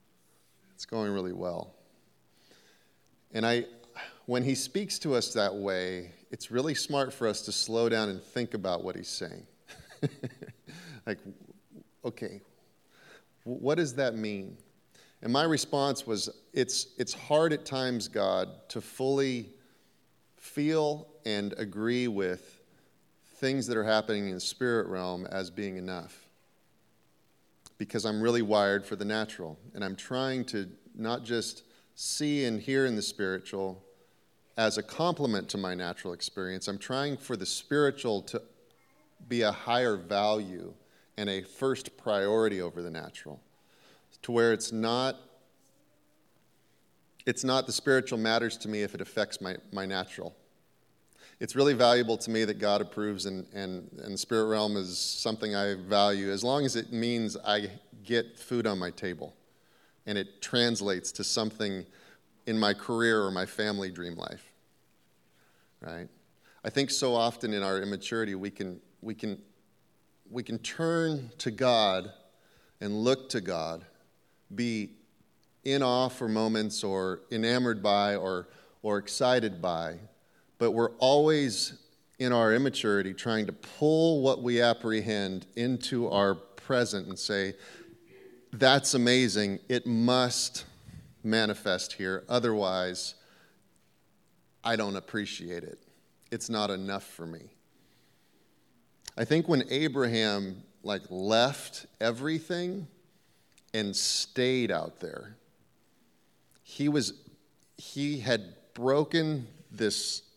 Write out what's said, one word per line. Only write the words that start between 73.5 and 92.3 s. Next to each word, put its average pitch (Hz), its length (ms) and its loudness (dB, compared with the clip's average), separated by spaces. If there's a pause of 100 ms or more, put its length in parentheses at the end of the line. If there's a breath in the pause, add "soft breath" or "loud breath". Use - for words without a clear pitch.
be 113 360 -2 (720)
in 139 180 2
awe 127 260 4
for 123 200 -4
moments 110 560 0
or 95 380 -2 (100)
enamored 117 500 2
by 101 320 4
or, 90 340 -4 (340 loud breath)
or 104 160 0
excited 113 640 2
by, 82 360 -2 (600 soft breath)
but 117 140 4
we're 113 260 2
always 143 760 4 (460)
in 127 120 2
our 113 220 6
immaturity 104 580 2
trying 110 340 -2
to - 60 -6
pull 160 680 4
what 131 220 4
we 120 180 2
apprehend 107 840 2 (120)
into 120 520 0
our 98 280 4
present 104 720 -2
and 95 100 -10
say, 98 360 -2 (1000 loud breath)
"That's 135 420 6
amazing, 120 640 4 (100)
it 123 180 0
must 123 800 2 (600 loud breath)
manifest 107 720 0
here, 95 340 -4
otherwise 98 880 0 (1500 soft breath)